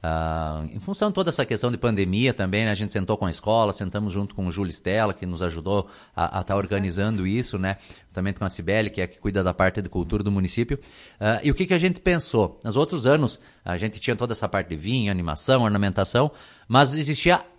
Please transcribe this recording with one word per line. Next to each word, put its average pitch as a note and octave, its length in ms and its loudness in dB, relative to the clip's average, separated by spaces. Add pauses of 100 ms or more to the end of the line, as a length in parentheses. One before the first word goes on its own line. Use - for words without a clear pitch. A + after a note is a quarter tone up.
Ah, D#2+ 640 -2
em - 80 -10
função G3+ 300 -2
de G3 60 -4
toda F#3+ 140 0
essa - 160 -2
questão A#2+ 260 -2
de A2 80 -4
pandemia G#2+ 520 2
também, G#2 340 0
né, G#2+ 60 0
a G2+ 40 0
gente G2 180 -4
sentou G2+ 240 0
com G#2 80 -2
a F2 60 0
escola, G#2+ 420 2
sentamos G2+ 400 -4
junto G2+ 220 -4
com F#2+ 100 -4
o F2+ 60 -2
Júlio F#2 200 -4
Stella, G2+ 440 -2
que F#2+ 100 -12
nos F2 160 -6
ajudou F2+ 460 -2 (280)
a, E2+ 240 0
a G2 40 -2
tá G2 120 -2
organizando G2 720 0
isso, G#2+ 320 -2
né? F#2+ 200 -2 (300)
Juntamente F#2 300 -4
com G#2 80 -4
a F#2 40 -2
Cibele, G2 420 -2
que G2 100 -6
é F2+ 40 0
a - 20 -10
que - 100 -14
cuida G2 260 -2
da F#2 80 2
parte F#2 300 2
de F#2 80 -8
cultura F#2+ 340 -2
do G2+ 80 0
município. G2+ 480 0 (400)
Ah, G#2+ 240 2
e D3 60 4
o C3+ 60 4
que F#3+ 100 0
que F#3 80 2
a F3 60 4
gente F3+ 200 2
pensou? C3+ 640 0
Nos A2 120 -4
outros C3+ 320 2
anos, C#3+ 320 4 (240)
a F2 140 -4
gente G#2+ 220 -4
tinha B2 160 -2
toda A#2 180 -2
essa G#2+ 140 -4
parte F#2 220 -2
de E2 60 -4
vinho, G2+ 360 0
animação, F#2 520 0
ornamentação, G#2 680 2 (360)
mas C3+ 280 6
existia D#3 460 2 (180)